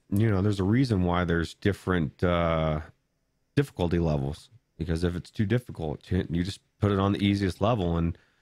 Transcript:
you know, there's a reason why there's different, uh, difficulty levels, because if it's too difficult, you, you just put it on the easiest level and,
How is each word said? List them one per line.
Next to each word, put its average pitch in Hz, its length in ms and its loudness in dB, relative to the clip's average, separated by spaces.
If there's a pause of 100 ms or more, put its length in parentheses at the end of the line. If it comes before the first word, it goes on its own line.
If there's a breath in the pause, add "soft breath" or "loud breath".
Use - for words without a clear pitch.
(100)
you 107 200 2
know, 95 120 2
there's 101 180 0
a - 20 0
reason 110 400 2
why 87 220 2
there's 85 300 0
different, 92 680 -2
uh, 82 560 0 (760)
difficulty 90 420 0
levels, 76 500 -2 (300)
because 82 240 -4
if 87 140 -2
it's - 160 -12
too 113 120 -2
difficult, 90 640 -6
you, 92 220 0
you 85 140 -2
just 98 160 -8 (180)
put 101 140 2
it 98 80 2
on 98 140 2
the 101 120 0
easiest 101 340 0
level 98 360 0
and, 85 200 -2 (260 soft breath)